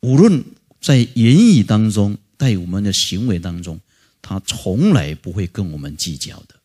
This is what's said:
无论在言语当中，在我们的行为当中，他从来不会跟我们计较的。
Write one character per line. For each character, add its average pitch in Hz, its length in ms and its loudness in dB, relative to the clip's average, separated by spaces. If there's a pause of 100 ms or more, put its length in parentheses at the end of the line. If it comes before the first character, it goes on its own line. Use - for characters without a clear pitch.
无 127 160 0
论 180 280 4 (360)
在 139 160 2 (180)
言 117 220 4
语 202 260 6
当 107 280 2
中， 101 280 -2 (180)
在 127 220 0
我 87 80 -8
们 95 160 -4
的 101 100 -2
行 101 360 -4
为 92 100 0
当 85 240 -8
中， 82 180 -12 (400)
他 - 200 -8
从 120 500 -2
来 78 240 0
不 85 180 -14
会 87 140 -6
跟 87 260 -8
我 76 60 -10
们 73 180 -14
计 80 200 -8
较 - 280 -14
的。 - 200 -20